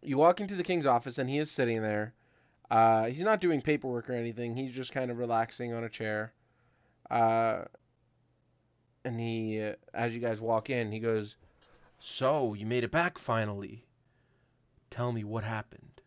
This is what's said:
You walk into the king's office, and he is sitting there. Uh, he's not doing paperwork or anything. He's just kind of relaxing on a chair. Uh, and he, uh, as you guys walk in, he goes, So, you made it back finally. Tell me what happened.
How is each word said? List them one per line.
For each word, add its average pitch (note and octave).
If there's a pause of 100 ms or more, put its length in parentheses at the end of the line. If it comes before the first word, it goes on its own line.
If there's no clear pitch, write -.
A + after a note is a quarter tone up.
You C3+
walk E3+
into G3+
the F3+
king's E3+
office, A#2+
and C3
he C#3
is D3+
sitting A#2
there. G#2+ (560)
Uh, A2+
he's C#3
not G#3+
doing E3+
paperwork C3
or B2+
anything. A#2
He's C3
just B2+
kind C3
of A#2+
relaxing A#2
on A#2
a A#2
chair. A2 (800)
Uh, A2+ (1400)
and A#2+
he, A2+
uh, G#2+ (180)
as A#2
you A#2
guys A2+
walk A2+
in, A#2
he A2
goes, A2 (600)
So, C3
you G#2
made A#2+
it A2+
back E3+
finally. G#2+ (1040)
Tell A#2+
me A2+
what G#2+
happened. -